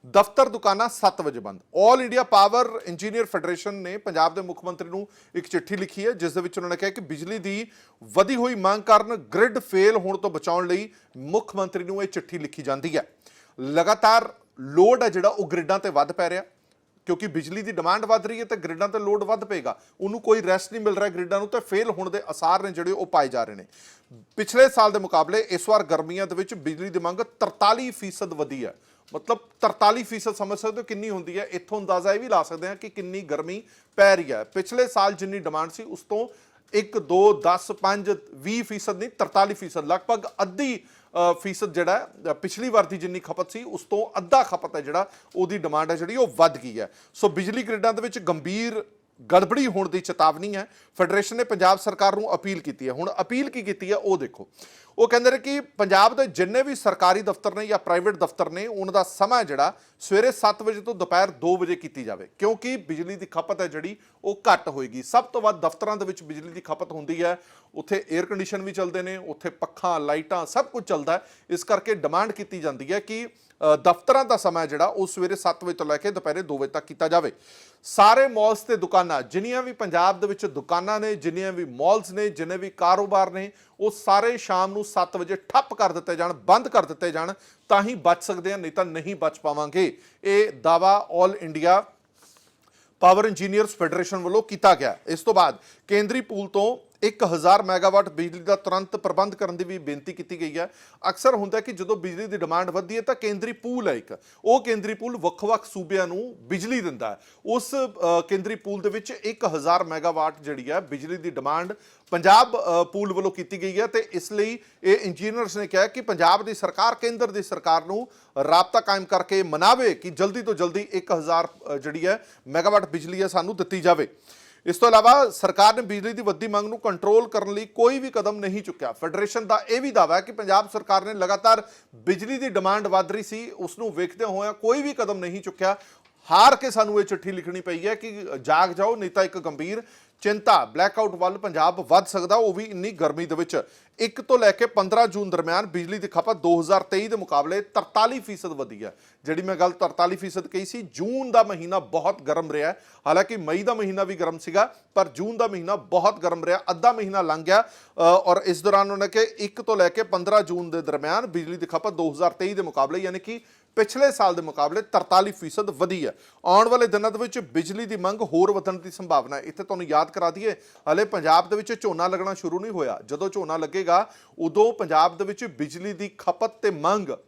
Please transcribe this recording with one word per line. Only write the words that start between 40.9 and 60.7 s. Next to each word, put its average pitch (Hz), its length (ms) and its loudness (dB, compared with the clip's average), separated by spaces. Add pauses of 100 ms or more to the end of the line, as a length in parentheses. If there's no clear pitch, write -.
ਅ, - 20 2
ਫੀਸਦ 180 400 -6
ਜਿਹੜਾ, 175 360 0 (220)
ਅ, - 20 0
ਪਿਛਲੀ 208 360 -8
ਵਾਰ 208 160 6
ਦੀ 180 120 -10
ਜਿੰਨੀ 180 220 -8
ਖਪਤ 165 320 -8
ਸੀ, 226 120 -14
ਉਸ 208 180 -12
ਤੋਂ 214 360 -4
ਅੱਧਾ 214 260 4
ਖਪਤ 175 320 -6
ਹੈ 147 60 -4
ਜਿਹੜਾ, 165 280 -4 (260)
ਉਹਦੀ 185 220 -2
ਡਿਮਾਂਡ 156 340 -2
ਹੈ 170 40 0
ਜਿਹੜੀ, 170 200 -8
ਉਹ 254 200 2
ਵੱਧ 160 220 4
ਗਈ 117 220 -12
ਹੈ। 101 120 -8 (220)
ਸੋ 202 160 2
ਬਿਜਲੀ 196 340 -4
ਗ੍ਰਿਡਾਂ 220 300 -2
ਦੇ 220 80 -6
ਵਿੱਚ 233 180 -8
ਗੰਭੀਰ 190 640 -6 (460)
ਗੜਬੜੀ 233 360 4
ਹੋਣ 190 220 -2
ਦੀ 180 120 -4
ਚੇਤਾਵਨੀ 175 540 0
ਹੈ। 196 120 -8 (300)
ਫੈਡਰੇਸ਼ਨ 196 380 0
ਨੇ 240 80 -2
ਪੰਜਾਬ 190 360 4
ਸਰਕਾਰ 196 360 2
ਨੂੰ 208 200 -2
ਅਪੀਲ 190 240 -6
ਕੀਤੀ 139 280 -8
ਹੈ। 127 60 -4
ਹੁਣ 175 180 -6 (100)
ਅਪੀਲ 262 280 -4
ਕੀ 247 120 -10
ਕੀਤੀ 196 300 -6
ਹੈ, 208 40 2
ਉਹ 190 220 0
ਦੇਖੋ। 123 300 -10 (520)
ਉਹ 226 80 6
ਕਹਿੰਦੇ 240 240 4
ਨੇ 262 60 0
ਕਿ 277 220 -4
ਪੰਜਾਬ 202 560 4
ਦੇ 269 100 2
ਜਿੰਨੇ 196 380 0
ਵੀ 277 120 -4
ਸਰਕਾਰੀ 185 460 2
ਦਫ਼ਤਰ 190 340 -4
ਨੇ 214 120 -6
ਜਾਂ 208 120 0
ਪ੍ਰਾਈਵੇਟ 196 360 0
ਦਫ਼ਤਰ 160 340 -2
ਨੇ, 185 180 -8
ਉਹਨਾਂ 196 260 -8
ਦਾ 190 100 6
ਸਮਾਂ 220 400 2
ਜਿਹੜਾ, 147 300 0 (260)
ਸਵੇਰੇ 226 320 2
ਸੱਤ 208 300 0
ਵਜੇ 214 200 -4